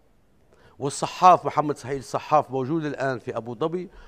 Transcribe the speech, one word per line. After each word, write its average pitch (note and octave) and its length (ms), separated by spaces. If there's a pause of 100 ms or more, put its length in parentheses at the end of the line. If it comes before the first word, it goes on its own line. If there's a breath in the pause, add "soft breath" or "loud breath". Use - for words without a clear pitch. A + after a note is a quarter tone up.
(800 soft breath)
والصحاف D#3+ 680
محمد D3 300
سعيد C#3 220
الصحاف C#3 520
موجود C3+ 340
الآن C3+ 340
في A#2 180
أبو A#2 180
ظبي، D3+ 340 (200 loud breath)